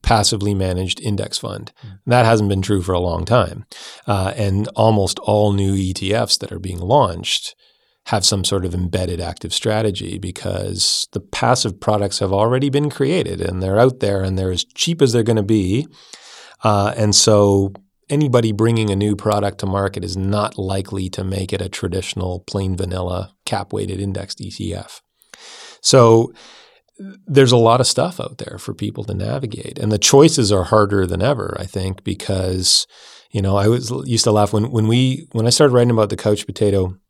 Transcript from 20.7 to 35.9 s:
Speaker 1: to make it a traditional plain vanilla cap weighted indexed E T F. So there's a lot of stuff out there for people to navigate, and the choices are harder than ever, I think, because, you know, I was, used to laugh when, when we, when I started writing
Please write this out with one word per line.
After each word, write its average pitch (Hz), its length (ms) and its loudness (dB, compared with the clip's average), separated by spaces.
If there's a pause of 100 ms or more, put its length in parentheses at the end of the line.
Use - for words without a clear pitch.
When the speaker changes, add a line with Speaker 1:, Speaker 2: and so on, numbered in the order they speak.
Speaker 1:
to 95 160 -8
make 95 300 -6
it 98 80 -6
a 95 80 -8
traditional 92 680 -6
plain 95 360 -4
vanilla 92 560 -6 (140)
cap 101 260 -6
weighted 95 260 -6
indexed 95 440 -8
E 98 80 -12
T 92 240 -8
F. - 260 -14 (800)
So 117 520 6 (960)
there's 135 260 6
a 127 40 6
lot 117 240 4
of 120 60 2
stuff 170 340 -2
out - 160 -10
there - 220 -14
for - 160 -12
people 104 300 -8
to 101 100 -8
navigate, 107 640 -8
and 107 120 -2
the 107 60 0
choices 113 560 6
are 92 120 2
harder 101 420 2
than 87 160 -4
ever, 120 360 -2
I - 60 -8
think, 92 400 -6
because, 92 840 -2 (440)
you 104 100 -2
know, 95 160 2
I 101 120 4
was, 123 220 0 (140)
used 117 200 0
to 113 80 4
laugh 104 200 4
when, 110 180 0
when 110 160 2
we, 127 460 2
when 113 140 0
I 120 40 4
started 143 220 6
writing 123 180 4